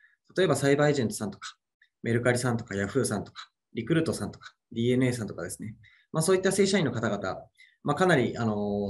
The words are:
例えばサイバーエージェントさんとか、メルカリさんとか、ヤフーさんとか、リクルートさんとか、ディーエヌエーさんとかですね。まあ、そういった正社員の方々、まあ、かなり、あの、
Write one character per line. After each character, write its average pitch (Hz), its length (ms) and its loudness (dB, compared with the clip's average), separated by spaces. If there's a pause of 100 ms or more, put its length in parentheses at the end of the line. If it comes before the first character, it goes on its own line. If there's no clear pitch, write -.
(360)
例 185 80 4
え - 40 2
ば 139 80 2
サ 139 120 0
イ 143 60 6
バ 147 120 4
ー - 20 4
エ - 40 4
ー - 20 2
ジ 131 80 0
ェ - 20 0
ン 107 40 0
ト 107 60 -6
さ 110 120 -6
ん 101 40 -6
と - 80 -14
か、 - 160 -14 (480)
メ 117 100 0
ル 120 100 2
カ 123 100 4
リ 120 60 2
さ 123 120 0
ん 113 60 0
と 110 80 -6
か、 98 100 -10
ヤ 98 140 -2
フ 127 140 0
ー - 20 2
さ 104 140 -2
ん 90 60 -6
と - 60 -20
か、 - 200 -18 (240)
リ 113 100 -4
ク - 100 0
ル 165 60 2
ー - 40 0
ト 107 100 -2
さ 101 120 -8
ん 95 60 -8
と - 80 -18
か、 - 140 -20 (180)
デ 113 80 -4
ィ 117 60 2
ー 123 80 4
エ - 20 2
ヌ 131 100 2
エ 127 40 2
ー - 20 0
さ 117 120 -4
ん - 40 -8
と - 60 -10
か 82 100 -8
で 95 60 -10
す - 120 -14
ね。 110 140 -12 (360)
ま 160 80 -2
あ、 - 20 2
そ 190 100 2
う 190 40 4
い 185 40 2
っ - 20 -6
た 196 80 2
正 190 160 2
社 202 120 4
員 156 80 2
の 117 40 0
方 113 200 -2
々、 95 340 -6 (400)
ま 143 80 0
あ、 - 20 2
か 185 120 2
な 170 100 6
り、 120 200 2
あ 113 80 -2
の、 107 100 0 (360)